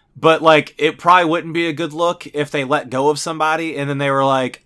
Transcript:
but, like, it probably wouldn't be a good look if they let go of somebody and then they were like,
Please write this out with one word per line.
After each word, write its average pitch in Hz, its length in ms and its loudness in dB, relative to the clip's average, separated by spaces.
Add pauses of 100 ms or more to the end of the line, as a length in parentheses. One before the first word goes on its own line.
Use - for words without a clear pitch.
(160)
but, 156 260 2
like, 156 360 4
it 151 200 -2
probably 175 300 4
wouldn't 160 260 -4
be 170 120 -2
a 160 60 -4
good 151 200 -6
look 170 360 -4
if 143 220 -4
they 143 140 -4
let 131 240 -2
go 131 220 0
of 147 80 -2
somebody 160 580 -4
and 143 140 -6
then 139 80 -4
they 139 120 -2
were 135 140 0
like, 131 400 -2